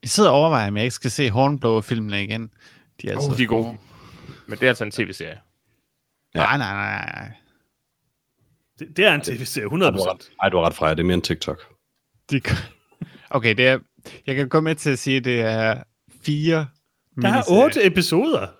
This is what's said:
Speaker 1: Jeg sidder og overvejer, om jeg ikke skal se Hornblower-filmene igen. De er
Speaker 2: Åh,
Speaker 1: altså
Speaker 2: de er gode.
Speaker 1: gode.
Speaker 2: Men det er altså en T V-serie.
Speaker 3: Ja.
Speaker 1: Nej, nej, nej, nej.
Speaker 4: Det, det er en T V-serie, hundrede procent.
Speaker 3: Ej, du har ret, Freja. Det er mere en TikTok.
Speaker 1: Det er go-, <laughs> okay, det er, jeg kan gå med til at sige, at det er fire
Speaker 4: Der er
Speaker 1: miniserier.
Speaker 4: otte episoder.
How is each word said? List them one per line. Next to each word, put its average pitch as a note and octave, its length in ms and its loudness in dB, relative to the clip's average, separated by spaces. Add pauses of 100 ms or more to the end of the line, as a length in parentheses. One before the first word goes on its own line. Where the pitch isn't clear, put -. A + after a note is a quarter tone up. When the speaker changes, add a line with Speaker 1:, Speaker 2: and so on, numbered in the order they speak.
Speaker 1:
Jeg B2 80 -8
sidder G3 200 6
og C3 60 6
overvejer, C#3+ 320 4
om G2+ 80 -4
jeg G#2+ 80 0
ikke B2 100 -4
skal - 160 -6
se C3 200 -2
Hornblower-filmene A2+ 920 0
igen. A2 260 -8 (520)
De - 60 -8
er G2+ 80 -6
Speaker 2:
Åh, C#3 80 -4
Speaker 1:
altså C3+ 140 -2
Speaker 2:
de C3 40 2
er A#2 40 0
gode. A2+ 180 0
Speaker 1:
gode. A#2 120 -10 (680)
Speaker 2:
Men G#2+ 120 -12
det C3 60 -2
er B2+ 40 6
altså A#2+ 160 0
en G#2 60 -8
T - 80 -12
V-serie. F2 400 -8 (960)
Speaker 3:
Ja. - 60 -2
Speaker 1:
Nej, C3 180 2
nej, G#2 140 -4
nej, G2+ 420 -6
nej. - 160 -14 (1500)
Speaker 4:
Det, D3+ 180 -12
det F#3 80 4
er F#3+ 100 6
en D3 60 -4
T - 80 -8 (120)
V-serie, A#2+ 280 -8
hundrede D#3 240 0
procent. F#2+ 380 -4 (120)
Speaker 3:
Ej, G2 60 2
du F2+ 80 0
har E2 100 2
ret, D#2+ 80 0
Freja. D#2 200 0
Det D#2 60 -4
er F2 60 0
mere F2+ 80 2
en F2 80 0
TikTok. - 380 -6 (720)
Speaker 1:
Det C#3+ 60 -2 (100)
er - 40 -4
go-, - 560 -8 (240)
<laughs> C3+ 60 -4
okay, A2+ 180 2
det B2+ 120 4
er, C3 120 4 (480)
jeg C3+ 100 -4
kan C3+ 120 -2
gå D#3+ 120 2
med D#3+ 140 0
til D3+ 160 -2
at B2+ 80 0
sige, C3+ 180 -2
at B2 80 -2
det B2 160 0
er A2 420 0 (400)
fire D#3 340 0 (680)
Speaker 4:
Der F#3+ 60 4
er G3+ 40 4
Speaker 1:
miniserier. A3+ 320 4
Speaker 4:
otte C4+ 220 2
episoder. F3+ 600 2 (140)